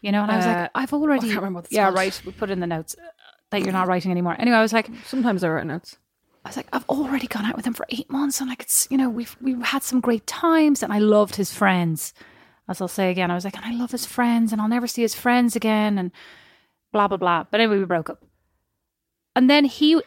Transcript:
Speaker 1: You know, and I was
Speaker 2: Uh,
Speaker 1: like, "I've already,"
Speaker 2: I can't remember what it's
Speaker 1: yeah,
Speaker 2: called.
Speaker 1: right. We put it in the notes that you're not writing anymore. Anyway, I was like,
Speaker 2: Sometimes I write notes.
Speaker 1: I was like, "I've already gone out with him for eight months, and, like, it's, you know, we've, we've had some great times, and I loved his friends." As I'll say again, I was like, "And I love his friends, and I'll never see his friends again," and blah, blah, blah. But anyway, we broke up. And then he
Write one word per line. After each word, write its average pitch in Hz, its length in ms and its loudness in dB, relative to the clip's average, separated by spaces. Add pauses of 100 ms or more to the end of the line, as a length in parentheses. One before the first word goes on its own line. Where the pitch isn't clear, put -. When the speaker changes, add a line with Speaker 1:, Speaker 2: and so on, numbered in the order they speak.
Speaker 1:
You 202 100 -2
know, 208 120 2
and 208 80 -2
I 190 60 2
was 180 80 2
Speaker 2:
Uh, - 40 2
Speaker 1:
like, 175 260 -2
"I've 262 180 -4
already," 285 340 0
Speaker 2:
I - 20 -2
can't 208 120 -2
remember 185 180 -6
what 175 60 -14
it's - 80 -14
Speaker 1:
yeah, 214 120 2
Speaker 2:
called. 190 120 2
Speaker 1:
right. 190 280 -2
We 190 60 -12
put 202 180 -6
it 196 40 -2
in 185 80 -4
the 175 60 -4
notes 160 280 -6 (560)
that 208 100 -2
you're 190 120 -2
not 185 140 0
writing 185 240 0
anymore. 175 280 0
Anyway, 233 180 4
I 220 60 6
was 220 100 -2
like, 220 160 0 (160)
Speaker 2:
Sometimes 226 380 -2
I 170 60 2
write 160 180 -2
notes. 156 300 -10 (480)
Speaker 1:
I - 40 -14
was - 80 -10
like, 269 160 -12
"I've 247 160 -4
already 269 380 -2
gone 208 180 -4
out 233 100 -2
with - 120 -6
him 233 60 -2
for - 160 -8
eight - 200 -10
months, 277 320 -2
and, 254 80 -4
like, 247 140 -8
it's, - 260 -2
you 277 80 0
know, 262 120 2
we've, 233 300 -8
we've 254 220 -4
had 269 220 -2
some 254 180 0
great 226 260 0
times, 311 560 4
and - 80 -4
I 208 80 0
loved 208 360 4
his 196 180 -4
friends." 175 600 0 (540)
As 185 140 -6
I'll 185 60 -4
say 185 240 0
again, 180 180 0
I 175 60 0
was 180 100 -4
like, 190 100 -8
"And - 100 -14
I 226 60 -8
love 240 200 -4
his 247 160 -6
friends, 233 440 2
and 214 80 -2
I'll 214 80 0
never 240 200 0
see 233 160 -2
his 220 100 0
friends 240 420 2
again," 214 440 2
and 180 120 -4 (800)
blah, 208 160 2
blah, 190 100 -2
blah. 170 340 0
But 214 100 2
anyway, 214 160 4
we 196 80 0
broke 170 240 -2
up. - 140 -14 (1120)
And 254 140 6
then 285 160 6
he 302 420 4